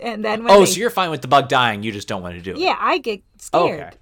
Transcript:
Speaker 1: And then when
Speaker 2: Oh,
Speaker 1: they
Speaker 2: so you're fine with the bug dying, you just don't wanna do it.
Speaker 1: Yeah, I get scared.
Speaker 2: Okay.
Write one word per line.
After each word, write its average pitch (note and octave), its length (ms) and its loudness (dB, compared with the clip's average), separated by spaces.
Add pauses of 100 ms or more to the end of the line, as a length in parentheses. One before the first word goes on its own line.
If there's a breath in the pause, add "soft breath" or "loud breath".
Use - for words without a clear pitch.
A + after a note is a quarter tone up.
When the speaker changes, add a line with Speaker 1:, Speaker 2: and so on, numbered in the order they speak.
Speaker 1:
And A3 240 -8
then A3 180 -4
when G3+ 80 4
Speaker 2:
Oh, G3+ 100 10
Speaker 1:
they F#3 40 6
Speaker 2:
so F3+ 140 -2
you're A3+ 100 -2
fine F#3 220 -2
with C#3 100 -6
the C3 80 -10
bug C3+ 180 4
dying, A#2+ 360 0
you A2 100 -4
just G2+ 160 -10
don't G2+ 120 -6
wanna F2 200 -12
do F#2 120 -8
it. - 40 -8
Speaker 1:
Yeah, F4 220 0
I C4+ 180 0
get A3 240 -8 (160)
scared. E3+ 440 -2
Speaker 2:
Okay. E2+ 200 -18